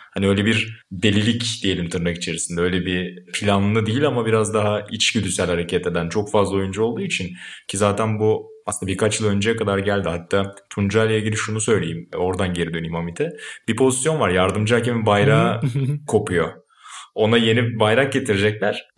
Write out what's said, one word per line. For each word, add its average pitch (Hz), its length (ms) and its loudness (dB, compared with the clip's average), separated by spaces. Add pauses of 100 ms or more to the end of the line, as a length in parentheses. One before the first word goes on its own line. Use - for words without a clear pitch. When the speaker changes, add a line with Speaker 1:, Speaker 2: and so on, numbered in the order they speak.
(140)
Speaker 1:
Hani 98 140 0
öyle 101 180 2
bir - 340 -2 (120)
delilik 104 520 2 (180)
diyelim 87 260 -2
tırnak 87 280 -2
içerisinde. 85 440 -6
Öyle 90 260 0
bir 90 480 -6
planlı 101 520 2
değil 131 200 0
ama 123 200 0
biraz 110 280 2
daha 104 260 2 (100)
içgüdüsel 98 560 0
hareket 87 400 0
eden 85 220 -2
çok 104 220 -2
fazla 98 260 2
oyuncu 95 260 -2
olduğu - 200 -2
için 95 280 -4 (380)
ki - 80 -6
zaten 107 420 2
bu 107 320 0 (160)
aslında 98 260 -4
birkaç 107 280 0
yıl 107 80 0
önceye 101 280 0
kadar 101 220 0
geldi. 98 300 0
Hatta 95 460 -2 (160)
Tuncay'la 110 440 2
ilgili 107 220 0
şunu 110 240 -4
söyleyeyim. 85 560 0
Oradan 92 380 0
geri 82 200 -2
döneyim 82 200 -6
Hamit'e. 85 360 -4 (380)
Bir - 80 0
pozisyon 131 440 2
var. 101 100 2
Yardımcı 92 440 2
hakemin 117 320 0
bayrağı 110 560 4
Speaker 2:
Hı 147 40 0
hı. 135 200 -2 (100)
<laughs> - 100 -10
Speaker 1:
kopuyor. 85 420 0 (640)
Ona 107 220 4
yeni 117 440 2
bayrak 117 320 4
getirecekler. 104 720 0 (120)